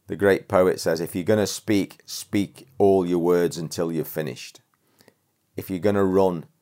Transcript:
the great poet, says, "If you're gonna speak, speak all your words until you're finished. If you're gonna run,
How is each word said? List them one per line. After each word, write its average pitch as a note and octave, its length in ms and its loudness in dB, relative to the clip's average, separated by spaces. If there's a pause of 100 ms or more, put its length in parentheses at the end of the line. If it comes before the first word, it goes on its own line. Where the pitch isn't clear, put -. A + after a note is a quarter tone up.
the G2+ 100 -8
great F#2+ 300 2
poet, F#2 320 2
says, E2 220 -2
"If E2+ 160 -6
you're F2 80 -4
gonna G#2+ 220 2
speak, - 600 -4
speak - 640 -6 (100)
all F#2+ 260 4
your F2 140 0
words E2+ 400 2
until E2 320 -6
you're D#2 140 -4
finished. - 560 -10 (960)
If F#2 140 -12
you're F#2 100 -4
gonna G2+ 240 2
run, F#2 420 2 (160)